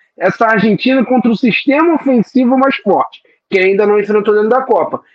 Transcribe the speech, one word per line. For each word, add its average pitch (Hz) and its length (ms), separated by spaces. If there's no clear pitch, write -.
essa 202 280
Argentina 220 580
contra 240 260
o 220 60
sistema 294 580
ofensivo 254 640
mais 269 200
forte, - 440
que 190 80
ainda 196 280
não 208 120
enfrentou 208 360
dentro 214 140
da 254 140
Copa. 196 400